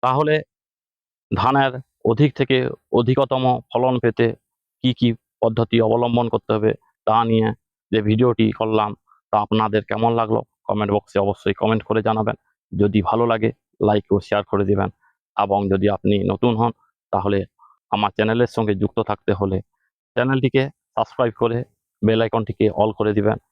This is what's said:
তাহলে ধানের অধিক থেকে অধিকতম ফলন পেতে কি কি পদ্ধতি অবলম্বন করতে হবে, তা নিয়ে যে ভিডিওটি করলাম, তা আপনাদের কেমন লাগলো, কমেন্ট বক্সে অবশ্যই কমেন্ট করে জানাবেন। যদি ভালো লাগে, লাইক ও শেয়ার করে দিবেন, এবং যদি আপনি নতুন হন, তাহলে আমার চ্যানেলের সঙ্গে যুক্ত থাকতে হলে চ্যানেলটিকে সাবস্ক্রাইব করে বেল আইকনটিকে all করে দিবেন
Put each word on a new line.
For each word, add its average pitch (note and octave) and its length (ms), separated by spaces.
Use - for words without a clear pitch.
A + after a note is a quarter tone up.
তাহলে D3 320
ধানের C3+ 400
অধিক C#3 180
থেকে C3 180
অধিকতম C3 440
ফলন B2+ 220
পেতে A#2 240
কি B2+ 160
কি B2 100
পদ্ধতি A#2 360
অবলম্বন A#2+ 460
করতে - 200
হবে, G#2+ 180
তা A2 100
নিয়ে A2 180
যে A2 100
ভিডিওটি A2 440
করলাম, A2 320
তা - 20
আপনাদের G#2+ 440
কেমন A2+ 300
লাগলো, A2+ 200
কমেন্ট G#2 280
বক্সে - 240
অবশ্যই G2+ 420
কমেন্ট A2 260
করে A2 200
জানাবেন। A2 280
যদি G#2 280
ভালো A2 220
লাগে, A2 180
লাইক G#2 180
ও - 20
শেয়ার G2+ 240
করে G2+ 140
দিবেন, G2 240
এবং G2+ 220
যদি F#3+ 240
আপনি G2+ 200
নতুন A#2 280
হন, A#2 120
তাহলে G2+ 260
আমার G#2 200
চ্যানেলের A#2 400
সঙ্গে G#2+ 260
যুক্ত - 160
থাকতে G#2 300
হলে F#2+ 180
চ্যানেলটিকে C3 480
সাবস্ক্রাইব A#2 460
করে A#2 160
বেল A2 200
আইকনটিকে A2 440
all A2 180
করে G#2+ 160
দিবেন G#2 240